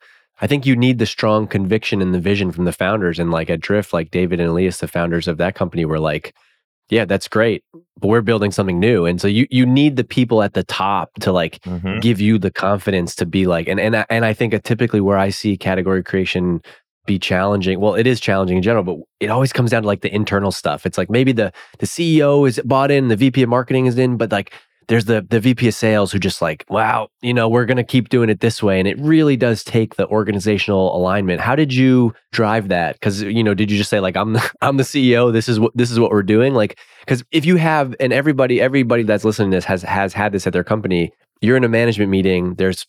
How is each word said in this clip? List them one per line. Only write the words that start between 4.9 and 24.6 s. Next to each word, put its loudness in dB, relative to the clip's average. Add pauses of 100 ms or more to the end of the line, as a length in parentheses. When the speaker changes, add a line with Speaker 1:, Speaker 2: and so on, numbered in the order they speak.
Speaker 1:
of -4
that -2
company, -4
were -2
like, -4 (560)
"Yeah, 0
that's -2
great, 0 (380)
but 0
we're 4
building 0
something -2
new." 2
And 0
so 0
you, 2
you 2
need 4
the 0
people 0
at -4
the 0
top -4 (100)
to, 0
like, -2
Speaker 2:
Mm-hmm. -6
Speaker 1:
give 2
you 4
the -2
confidence -2
to -4
be 0
like, 0
and, -2
and 2
I, 0
and 0
I 0
think, -2
uh, 0
typically 0
where 2
I 2
see -2
category -2
creation -2 (460)
be 0
challenging, -2
well, 2
it 2
is 0
challenging 0
in 0
general, 2
but -4 (240)
it -4
always 0
comes 0
down 2
to, -4
like, 0
the -4
internal 0
stuff. -4
It's -6
like, -4
maybe 2
the, -2 (280)
the -2
C 0
E 4
O 4
is 0
bought 2
in, 2
the 2
V 2
P 2
of 2
marketing 0
is 0
in, 2
but, -4
like, -4 (340)